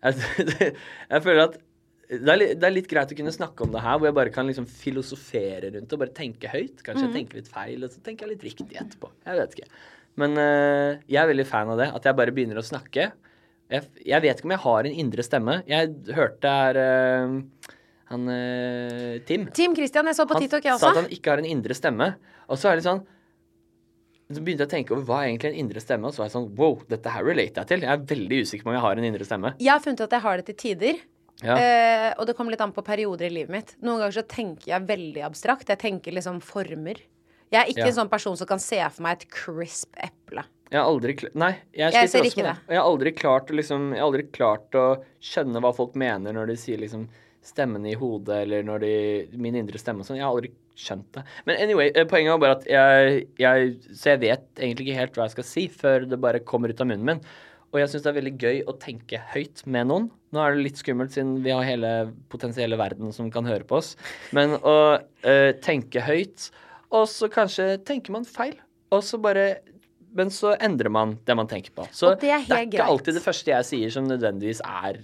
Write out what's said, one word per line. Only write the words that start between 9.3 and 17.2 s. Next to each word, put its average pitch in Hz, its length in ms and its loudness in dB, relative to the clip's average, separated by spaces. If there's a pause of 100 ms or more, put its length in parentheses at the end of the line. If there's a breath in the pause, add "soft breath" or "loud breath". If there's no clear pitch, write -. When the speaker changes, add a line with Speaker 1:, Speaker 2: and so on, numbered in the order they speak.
Speaker 1:
vet - 160 -4
ikke. - 140 -18 (480 loud breath)
Men, 147 200 0
eh, 143 600 2 (100)
jeg 143 160 2
er 165 80 4
veldig 135 160 2
fan 110 240 -2
av 113 80 -2
det, 127 160 2
at - 80 -10
jeg 135 140 4
bare 120 180 2
begynner 113 240 -2
å 113 80 -8
snakke. 147 460 -4 (580 soft breath)
Jeg, 143 160 -4 (180)
jeg 156 180 2
vet 139 180 2
ikke 160 100 -8
om 190 60 0
jeg 185 100 -8
har 113 140 4 (100)
en 151 140 -8
indre 117 180 -4
stemme. 135 460 -2
Jeg 160 260 0 (220)
hørte 143 340 0
her, 135 260 4
eh, 131 960 0 (400 soft breath)